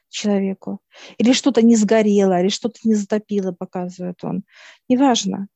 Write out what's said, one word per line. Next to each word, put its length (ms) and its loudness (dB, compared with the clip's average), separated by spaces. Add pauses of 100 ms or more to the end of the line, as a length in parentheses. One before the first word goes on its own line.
(100)
человеку. 680 -4 (380)
Или 140 2
что-то 300 2
не 140 6
сгорело, 640 2
или 100 0
что-то 340 -8
не 100 2
затопило, 580 -4
показывает 720 -12
он. 200 -8 (440)
Неважно. 680 0